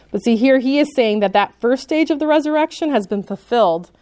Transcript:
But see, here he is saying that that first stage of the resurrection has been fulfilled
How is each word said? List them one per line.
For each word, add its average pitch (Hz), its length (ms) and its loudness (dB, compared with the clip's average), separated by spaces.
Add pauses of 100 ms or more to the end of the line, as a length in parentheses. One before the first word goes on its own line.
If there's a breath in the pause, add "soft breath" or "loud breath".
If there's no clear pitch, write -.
(120)
But 202 120 -6
see, 233 120 2
here 262 240 2
he 262 180 0
is 294 180 0
saying 214 260 0
that 190 120 0
that 202 260 0
first 247 220 0
stage 320 300 0
of 294 80 -2
the 302 80 -2
resurrection 302 640 -2
has 214 160 0
been 202 160 -6
fulfilled 196 640 -2 (120)